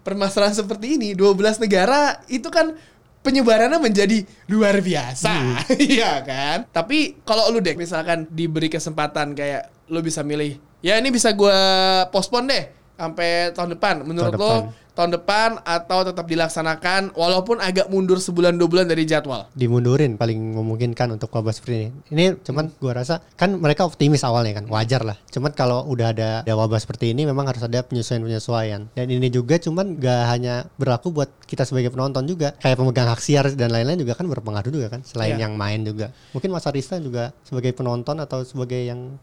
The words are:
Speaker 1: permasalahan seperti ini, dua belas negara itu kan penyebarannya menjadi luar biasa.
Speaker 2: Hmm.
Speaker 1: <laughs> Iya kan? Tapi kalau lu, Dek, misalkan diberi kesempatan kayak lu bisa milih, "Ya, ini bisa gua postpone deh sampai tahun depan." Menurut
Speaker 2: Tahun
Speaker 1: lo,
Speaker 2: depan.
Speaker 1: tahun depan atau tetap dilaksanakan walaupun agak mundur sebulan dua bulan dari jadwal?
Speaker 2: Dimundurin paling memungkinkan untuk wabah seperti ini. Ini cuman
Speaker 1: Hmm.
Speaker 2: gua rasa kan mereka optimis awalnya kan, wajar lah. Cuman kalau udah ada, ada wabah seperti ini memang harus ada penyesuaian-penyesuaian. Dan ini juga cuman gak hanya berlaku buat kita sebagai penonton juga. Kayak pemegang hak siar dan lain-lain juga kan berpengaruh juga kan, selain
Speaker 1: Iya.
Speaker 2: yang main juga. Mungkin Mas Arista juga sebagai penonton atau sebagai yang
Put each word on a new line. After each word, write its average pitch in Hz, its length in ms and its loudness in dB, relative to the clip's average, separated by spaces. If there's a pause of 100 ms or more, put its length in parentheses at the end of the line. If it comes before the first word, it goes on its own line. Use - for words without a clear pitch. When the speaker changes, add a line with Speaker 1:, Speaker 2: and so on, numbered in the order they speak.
Speaker 1:
permasalahan 202 560 0
seperti 208 380 -4
ini, 240 180 -2
dua 196 200 6
belas 208 260 2
negara 214 420 4 (260)
itu 254 220 -6
kan 320 240 2 (480)
penyebarannya 247 580 4
menjadi 220 400 2 (280)
luar 202 340 4
biasa. 156 500 -2
Speaker 2:
Hmm. 127 260 0 (200)
Speaker 1:
<laughs> - 0 - (140)
Iya 202 320 2
kan? 143 440 -4
Tapi 262 560 -2
kalau 220 280 2
lu, 233 100 2
Dek, 165 160 0
misalkan 170 500 -2
diberi 160 420 -2
kesempatan 156 640 -4
kayak 143 360 -6 (180)
lu 160 140 -4
bisa 160 220 -4
milih, 147 340 -4 (220)
"Ya, 190 180 2
ini 254 140 2
bisa 240 200 2
gua 202 260 4 (500)
postpone 240 420 0
deh 240 160 0 (300)
sampai 170 580 -2
tahun 175 240 -4
depan." 180 260 0
Menurut 165 300 -2
Speaker 2:
Tahun - 80 -2
Speaker 1:
lo, 214 120 2 (120)
Speaker 2:
depan. - 140 -12 (140)
Speaker 1:
tahun 170 200 0
depan 208 380 2 (120)
atau 170 400 0
tetap 180 240 -4
dilaksanakan 165 880 -2
walaupun 185 440 2
agak 185 300 0
mundur 190 300 2
sebulan 175 360 2
dua 175 140 2
bulan 175 160 4
dari 160 180 0
jadwal? 147 480 -2
Speaker 2:
Dimundurin 123 640 2
paling 113 220 0 (160)
memungkinkan 113 580 -2
untuk 110 200 -6
wabah 110 200 -2
seperti 117 280 -4
ini. 110 100 -4 (220)
Ini 156 140 2 (180)
cuman 156 260 -4
Speaker 1:
Hmm. 160 100 -14
Speaker 2:
gua 131 160 -4
rasa 127 200 -4 (180)
kan 190 220 0
mereka 165 280 2
optimis 147 400 2
awalnya 117 320 2
kan, 101 120 -8
wajar 113 360 0
lah. 107 140 -6 (100)
Cuman 143 260 -4
kalau 127 340 0
udah 117 240 0
ada, 110 200 -2 (120)
ada 113 100 -2
wabah 110 240 2
seperti 117 360 -2
ini 139 120 0
memang 139 200 0
harus 123 180 -4
ada 120 200 -2
penyesuaian-penyesuaian. 113 1120 -4
Dan 123 160 -4
ini 127 200 2
juga 123 280 2
cuman 170 400 -2
gak 123 320 0
hanya 123 260 -2 (200)
berlaku 127 360 0
buat 151 200 -2 (100)
kita 131 240 -4
sebagai 127 240 0
penonton 131 380 -2
juga. 156 300 -2
Kayak 131 200 2
pemegang 127 320 2
hak 117 120 0
siar 143 300 4
dan 123 200 0
lain-lain 117 280 0
juga 123 160 -2
kan 180 120 -6
berpengaruh 110 420 -4
juga 131 220 -4
kan, 120 120 -12
selain 110 300 -4
Speaker 1:
Iya. 110 160 -2
Speaker 2:
yang 107 60 -6
main 104 260 -2
juga. 107 320 -6 (180)
Mungkin 165 200 -6
Mas 175 160 -4
Arista 139 320 -4
juga 123 420 -6
sebagai 127 320 -4
penonton 123 460 -4
atau 139 240 -6
sebagai 127 400 -6
yang 123 180 -8 (220)